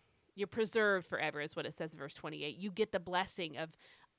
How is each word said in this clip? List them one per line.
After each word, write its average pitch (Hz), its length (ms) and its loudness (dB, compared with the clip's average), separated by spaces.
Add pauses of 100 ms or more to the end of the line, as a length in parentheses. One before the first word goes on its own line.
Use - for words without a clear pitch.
(340)
you're 208 140 -2
preserved 208 580 4
forever 147 340 0
is 156 140 -4
what 151 120 0
it 147 80 -6
says 160 180 -4
in 156 80 -14
verse 139 140 -8
twenty-eight. 151 420 -6
You 190 160 -4
get 208 180 2
the 190 80 2
blessing 175 580 -2
of, 160 200 -6 (420)